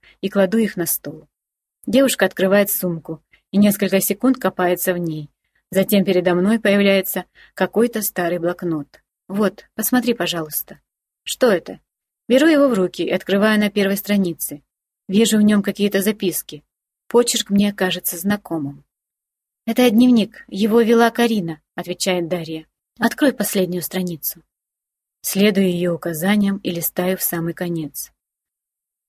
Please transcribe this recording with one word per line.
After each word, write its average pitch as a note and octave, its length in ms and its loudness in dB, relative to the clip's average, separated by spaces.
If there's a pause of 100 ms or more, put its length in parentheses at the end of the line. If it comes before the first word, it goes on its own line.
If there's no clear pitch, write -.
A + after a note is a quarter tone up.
(200)
и F#3+ 80 -2
кладу G3 300 2
их A3 180 0
на E3+ 100 -4
стол. D#3 400 -8 (600)
Девушка B3 380 2
открывает F#3+ 460 0
сумку E3 500 -6 (300)
и F#3+ 60 -2
несколько G3+ 440 2
секунд B3 380 0
копается F3+ 560 0
в F3 40 -6
ней. D#3 300 -6 (440)
Затем F#3+ 320 2
передо F3+ 320 2
мной G#3 240 2
появляется G3 640 0 (300)
какой-то A3 460 0
старый F3+ 380 -4
блокнот. E3+ 640 -4 (240)
"Вот, G3 380 -4 (100)
посмотри, A#3 400 0
пожалуйста". E3 640 -8 (460)
"Что - 260 0
это?" - 300 -2 (480)
Беру C4 180 4
его C#4+ 220 4
в B3 60 0
руки F3+ 280 -2
и - 80 -4
открываю G3+ 480 0
на G#3 120 0
первой G3+ 260 0
странице. F#3+ 640 -4 (460)
Вижу A3 300 2
в G#3 40 4
нём G#3 220 4
какие-то G3+ 360 0
записки. F#3+ 640 -4 (460)
Почерк A#3+ 420 0
мне G3+ 220 2
кажется F3+ 440 -4
знакомым. E3 680 -6 (840)
"Это B3 220 4
дневник, A3+ 580 4
его G#3+ 320 2
вела A#3 300 4
Карина", A3 500 -2 (140)
отвечает F3+ 520 -4
Дарья. D#3+ 400 -8 (320)
"Открой A#3+ 360 0
последнюю F#3 480 -2
страницу". F3 600 -8 (800)
Следую G3 480 2
её F3 260 -2
указаниям G3 640 -2
и - 140 -8
листаю F3+ 480 -4
в - 40 -10
самый E3+ 300 -4
конец. E3 580 -8 (1000)